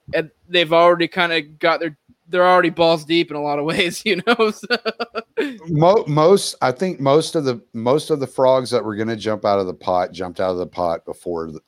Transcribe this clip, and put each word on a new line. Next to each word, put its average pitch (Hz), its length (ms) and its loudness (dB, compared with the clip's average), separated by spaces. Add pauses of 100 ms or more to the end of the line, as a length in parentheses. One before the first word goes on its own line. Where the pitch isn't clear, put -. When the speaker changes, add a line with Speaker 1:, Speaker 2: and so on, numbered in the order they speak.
(160)
Speaker 1:
uh, 160 80 0 (260)
they've 170 240 0
already 170 340 4
kinda 165 360 -2
got 156 360 -2
their, 160 160 -6 (320)
they're 180 200 2
already 180 240 4
balls 165 340 2
deep 170 240 0
in 151 80 -8
a 147 60 -6
lot 147 160 -2
of 143 60 -2
<laughs> 160 60 -2
ways, 175 320 -2
you 180 220 -2
know? 226 320 2
<laughs> - 40 -20 (760)
So 277 200 -4 (100)
Speaker 2:
Mo-, 175 400 2
most, 156 540 2
I 131 100 2
think 180 280 -6
most 143 360 2
of 156 80 -2
the, 123 180 -4 (120)
most 123 360 -2
of 151 100 -2
the 131 80 -6
frogs 131 440 0
that 113 120 0
were 107 120 -6
gonna 110 200 -4
jump 107 300 -4
out 101 140 2
of 95 80 -2
the 90 60 -8
pot 90 380 -2
jumped 90 280 -12
out 92 120 -2
of 90 60 -4
the 87 100 -6
pot 85 380 -6
before 82 460 -10
the 78 160 -16